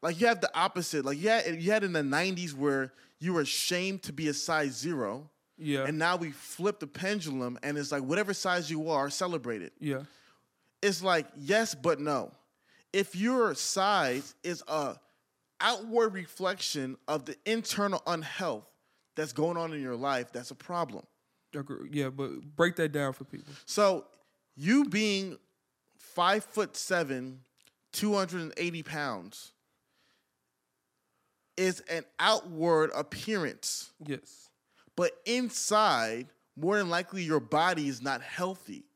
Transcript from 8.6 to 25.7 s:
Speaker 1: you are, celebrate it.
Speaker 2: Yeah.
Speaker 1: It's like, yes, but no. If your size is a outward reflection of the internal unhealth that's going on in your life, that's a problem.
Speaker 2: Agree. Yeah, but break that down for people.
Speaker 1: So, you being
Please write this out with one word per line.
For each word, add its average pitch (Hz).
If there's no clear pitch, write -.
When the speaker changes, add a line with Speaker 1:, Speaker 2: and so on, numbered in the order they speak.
Speaker 1:
you 160
are, 143
celebrate 139
it. 82
Speaker 2:
Yeah. 139
Speaker 1:
It's 190
like, 175
yes, 196
but 147
no. 143
If 196
your 226
size 160
is 170
a 147
outward 220
reflection 180
of 147
the 151
internal 208
unhealth 160
that's 156
going 165
on 165
in 147
your 127
life, 123
that's 123
a -
problem. 165
Speaker 2:
Agree. 139
Yeah, 143
but 135
break 175
that 156
down 139
for 135
people. -
Speaker 1:
So, 196
you 220
being 196